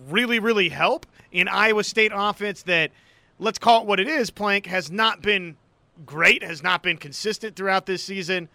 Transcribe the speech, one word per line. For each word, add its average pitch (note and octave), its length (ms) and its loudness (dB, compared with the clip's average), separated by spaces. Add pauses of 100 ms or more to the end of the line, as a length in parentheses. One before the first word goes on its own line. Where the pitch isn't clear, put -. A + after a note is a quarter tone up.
really, A#3 300 0
really G#3 300 2
help E3+ 360 0 (260)
in F3+ 160 0
Iowa G#3 380 2
State G#3+ 280 0
offense G3+ 500 -4
that, E3 280 0 (480)
let's G3+ 180 -4
call A#3 240 6
it G#3+ 60 -6
what G3 140 2
it G3+ 80 0
is, C#4+ 200 0
Plank, G3+ 380 -2
has F3 240 -4
not G#3 300 0
been F3+ 340 -2 (500)
great, E3 380 2
has E3 180 -10
not F3+ 220 0
been F3 140 -2
consistent G3+ 580 -8
throughout F#3+ 300 -2
this F3+ 180 -6
season. F#3 520 -6